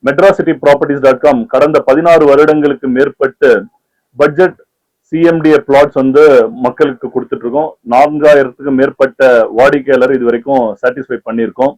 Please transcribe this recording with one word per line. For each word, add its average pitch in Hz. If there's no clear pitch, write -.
மெட்ராஸ் 175
சிட்டி 175
ப்ராப்பர்ட்டிஸ் 143
டாட் 131
காம் 131
கடந்த 147
பதினாறு 160
வருடங்களுக்கு 143
மேற்பட்டு 131
பட்ஜெட் 151
சி 160
எம் 165
டி 156
ஏ 151
பிளாட்ஸ் 143
வந்து 135
மக்களுக்கு 127
கொடுத்துட்டு 120
இருக்கோம். 127
நான்காயிரத்துக்கும் 143
மேற்பட்ட 131
வாடிக்கையாளர் 135
இது 123
வரைக்கும் 117
சாட்டிஸ்ஃபை 127
பண்ணியிருக்கோம். 117